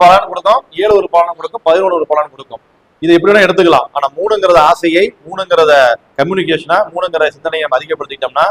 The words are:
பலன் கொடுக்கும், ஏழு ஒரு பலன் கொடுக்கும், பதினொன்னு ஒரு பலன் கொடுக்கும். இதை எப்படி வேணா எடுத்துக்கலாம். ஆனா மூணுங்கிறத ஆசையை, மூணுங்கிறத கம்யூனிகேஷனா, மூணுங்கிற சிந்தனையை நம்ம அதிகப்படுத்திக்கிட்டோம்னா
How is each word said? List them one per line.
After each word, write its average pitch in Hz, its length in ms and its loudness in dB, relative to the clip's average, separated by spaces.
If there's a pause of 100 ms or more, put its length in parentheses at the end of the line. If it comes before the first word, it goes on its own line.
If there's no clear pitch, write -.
பலன் 180 280 4
கொடுக்கும், 196 300 -2 (220)
ஏழு 214 180 2
ஒரு 185 140 -4
பலன் 170 240 0
கொடுக்கும், 160 300 -10
பதினொன்னு 180 300 2
ஒரு 156 140 -4
பலன் 151 220 -4
கொடுக்கும். 131 280 -20 (420)
இதை 165 120 2
எப்படி 170 160 2
வேணா 208 140 4
எடுத்துக்கலாம். 170 500 2
ஆனா 139 100 -4 (120)
மூணுங்கிறத 190 420 2 (100)
ஆசையை, 170 340 0 (220)
மூணுங்கிறத 175 460 0 (460)
கம்யூனிகேஷனா, 160 600 -2 (160)
மூணுங்கிற 170 420 -2
சிந்தனையை 160 300 -6
நம்ம 131 120 0
அதிகப்படுத்திக்கிட்டோம்னா 143 720 -6